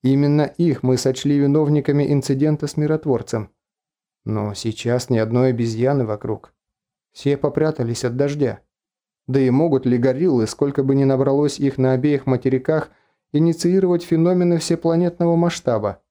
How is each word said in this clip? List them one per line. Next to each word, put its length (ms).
Именно 400
их 400
мы 160
сочли 400
виновниками 720
инцидента 540
с 100
миротворцем. 720
Но 300
сейчас 560
ни 80
одной 320
обезьяны 540
вокруг. 480
Все 240
попрятались 680
от 120
дождя. 440
Да 140
и 100
могут 360
ли 120
гориллы, 480
сколько 380
бы 100
ни 100
набралось 540
их 200
на 140
обеих 340
материках, 640
инициировать 720
феномены 540
всепланетного 760
масштаба? 760